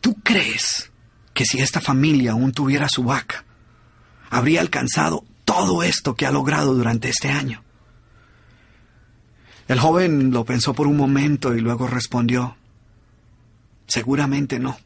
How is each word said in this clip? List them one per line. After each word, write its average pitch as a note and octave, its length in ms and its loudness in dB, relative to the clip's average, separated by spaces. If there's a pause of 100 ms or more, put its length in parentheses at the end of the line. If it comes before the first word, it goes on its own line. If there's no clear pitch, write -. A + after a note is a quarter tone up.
¿Tú A3+ 220 0
crees - 680 -2 (420)
que - 120 -2
si B2+ 160 -2
esta C3+ 200 0
familia C3+ 520 2
aún B2+ 200 0
tuviera C#3+ 360 0
su B2 160 -2
vaca, - 400 -4 (840)
habría B2+ 320 2
alcanzado B2 640 -2 (200)
todo G2 380 0
esto D3 320 -2
que C#3 120 -2
ha C3+ 40 0
logrado C#3+ 440 2
durante A#2 340 0
este C3 220 -2
año?". C#3 320 -4 (2000)
El C3 120 0
joven D#3 540 2
lo A#2+ 120 0
pensó B2 300 0
por D3 140 0
un D3 80 2
momento C#3 580 2
y A#2 60 0
luego A#2 260 -2
respondió: A#2+ 720 -2 (1300)
"Seguramente C3+ 720 -2
no". C3 280 -6